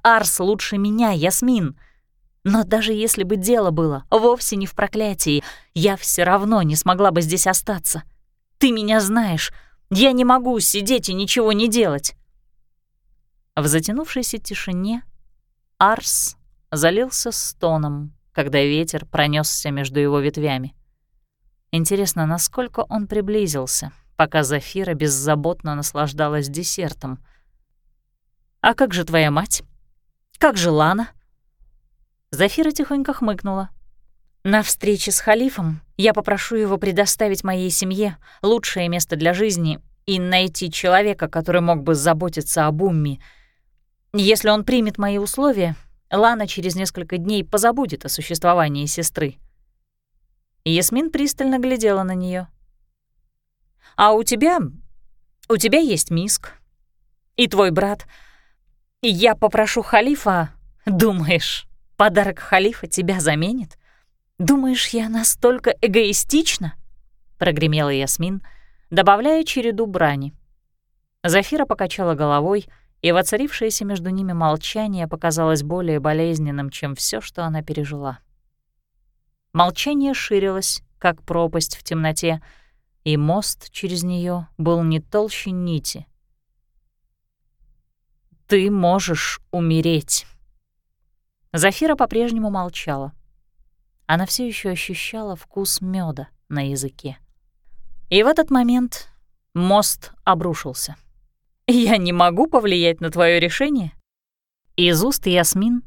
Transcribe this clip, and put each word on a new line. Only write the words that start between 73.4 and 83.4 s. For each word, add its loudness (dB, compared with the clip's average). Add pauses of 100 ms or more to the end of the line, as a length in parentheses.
между -6
ними -4
молчание -2
показалось 0
более -2
болезненным, -2
чем -8
всё, -6
что -10
она -4
пережила. -8 (1300)
Молчание 0
ширилось, -2 (160)
как -2
пропасть -2
в -20
темноте, -2 (640)
и 0
мост -2